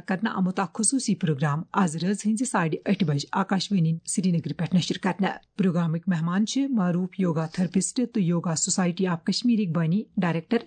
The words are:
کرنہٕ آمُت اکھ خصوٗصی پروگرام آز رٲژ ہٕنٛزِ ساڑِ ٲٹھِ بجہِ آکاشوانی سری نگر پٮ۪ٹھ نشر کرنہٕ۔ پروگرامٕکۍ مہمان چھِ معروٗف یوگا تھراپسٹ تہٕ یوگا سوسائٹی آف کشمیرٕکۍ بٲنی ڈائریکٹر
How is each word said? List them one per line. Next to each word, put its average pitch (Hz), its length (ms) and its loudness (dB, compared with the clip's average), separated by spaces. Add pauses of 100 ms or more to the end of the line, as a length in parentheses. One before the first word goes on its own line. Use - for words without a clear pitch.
کرنہٕ 196 280 -2
آمُت 185 260 0
اکھ 185 140 -2
خصوٗصی 226 400 0
پروگرام 151 480 0 (100)
آز 175 240 0
رٲژ 165 80 -4
ہٕنٛزِ 208 420 0
ساڑِ 170 380 0
ٲٹھِ 196 200 2
بجہِ 147 280 0
آکاشوانی 180 720 0
سری 185 260 0
نگر 165 220 0
پٮ۪ٹھ 170 220 -2
نشر - 240 0
کرنہٕ۔ 185 340 0 (260)
پروگرامٕکۍ 170 480 0
مہمان 175 400 2
چھِ 277 240 -2
معروٗف 180 500 0
یوگا 160 260 0
تھراپسٹ 180 500 -2
تہٕ 233 260 0
یوگا 170 320 0
سوسائٹی 180 520 0
آف 170 180 -2
کشمیرٕکۍ 214 480 0
بٲنی 170 300 2 (140)
ڈائریکٹر 175 500 0